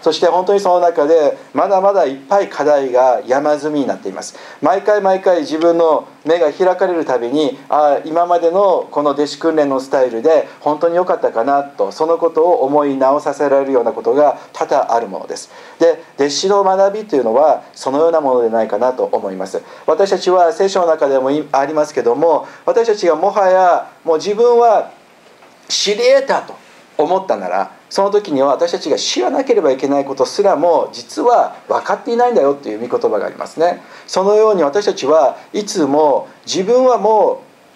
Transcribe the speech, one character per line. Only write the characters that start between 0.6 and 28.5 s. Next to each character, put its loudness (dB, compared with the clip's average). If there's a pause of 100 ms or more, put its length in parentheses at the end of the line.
そ 0
の 2
中 2
で、 2 (160)
ま 0
だ 2
ま 2
だ 2
い -4
っ -12
ぱ 0
い -2
課 -6
題 0
が 2
山 0
積 -6
み 0
に -2
な -2
っ -12
て -12
い -8
ま -12
す。 -16 (240)
毎 2
回 2
毎 0
回 2
自 -6
分 2
の 2 (160)
目 2
が 0
開 0
か 0
れ -2
る -2
た -2
び -4
に、 -2
あ、 2
今 0
ま 2
で 2
の 0
こ -2
の 0
弟 -2
子 -12
訓 -2
練 2
の -2
ス -12
タ 0
イ 0
ル -6
で 2 (140)
本 -2
当 0
に -2
良 2
か -2
っ -4
た -2
か -2
な 0
と、 -6
そ -4
の 0
こ 0
と 0
を 2
思 2
い -2
直 2
さ -4
せ -2
ら 4
れ 0
る -4
よ 2
う 0
な -2
こ -8
と 0
が 2 (160)
多 -4
々 -2
あ 2
る -6
も -10
の -14
で -10
す。 -18 (280)
で、 2 (140)
弟 0
子 -4
の 2
学 2
び -8
と -2
い 2
う 0
の 0
は 2 (100)
そ -8
の 0
よ 4
う 2
な 2
も 0
の 2
で 0
な 0
い -6
か -2
な 0
と -4
思 -4
い -10
ま -8
す。 -8 (240)
私 2
た 0
ち -2
は 4
聖 0
書 -2
の 0
中 0
で 2
も -2 (220)
あ 0
り -6
ま 0
す -12
け -2
ど 2
も、 0 (180)
私 0
た 2
ち -4
が 2
も 0
は 2
や 2 (140)
も 2
う 2
自 -2
分 2
は 2 (760)
知 -4
り -4 (200)
得 -4
た -2
と -16 (420)
思 0
っ -8
た -2
な -8
ら、 -6 (100)
そ -2
の -2
時 -2
に 0
は 2
私 0